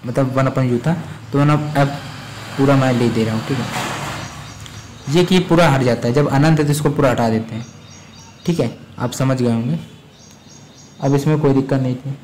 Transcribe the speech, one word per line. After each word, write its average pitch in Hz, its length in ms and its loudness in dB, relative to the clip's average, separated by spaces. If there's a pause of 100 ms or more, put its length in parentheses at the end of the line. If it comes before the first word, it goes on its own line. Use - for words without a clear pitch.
मतलब 127 300 0
वन 135 120 2
upon 127 240 0
U 120 140 -2
था 160 60 0 (400)
तो 143 60 0
वन 147 120 4
up 147 280 0
F 143 80 4 (720)
पूरा 139 180 4
मैं 131 160 2
ले 120 160 2
दे 110 160 0
रहा 110 100 -2
हूँ, 110 140 -4
ठीक 131 100 -2
है। - 1600 -8
ये 180 80 6
कि 185 140 4
पूरा 170 320 4
हट 135 120 2
जाता 120 260 0
है, 120 60 0
जब 143 140 4
अनंत 156 300 4
है 151 60 2
तो 147 80 2
इसको 147 180 0
पूरा 143 200 2
हटा 117 180 0
देते 110 260 -2
हैं, 113 120 -10 (800)
ठीक 165 140 0
है, 117 100 0 (280)
आप 120 140 -4
समझ 131 300 0
गए 117 100 2
होंगे। 123 260 -2 (1200)
अब 139 140 2
इसमें 147 260 2
कोई 139 140 4
दिक्कत 135 260 2
नहीं 127 140 0
थी 135 300 -8